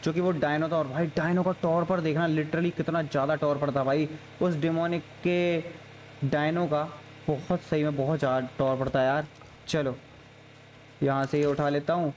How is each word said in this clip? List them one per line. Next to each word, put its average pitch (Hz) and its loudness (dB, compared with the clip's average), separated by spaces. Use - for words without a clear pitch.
जो 160 2
कि 165 0
वो 180 2
dino 151 0
था। 165 0
और 151 2
भाई 156 -2
dino 175 0
का 185 2
टॉर 170 2
पर 180 0
देखना, 160 2
literally 156 0
कितना 160 0
ज़्यादा 143 0
टॉर 147 0
पर 135 0
था 135 2
भाई 143 2
उस 175 2
demonic 165 0
के 175 2
dino 156 0
का, 151 0
बहुत 170 -2
सही 151 0
में 147 0
बहुत 143 0
ज़्यादा 131 0
टॉर 131 2
पर 131 -2
था 131 0
यार। 143 2
चलो 135 -2
यहाँ 135 2
से 147 0
ये 147 4
उठा 143 2
लेता 147 0
हूँ 165 0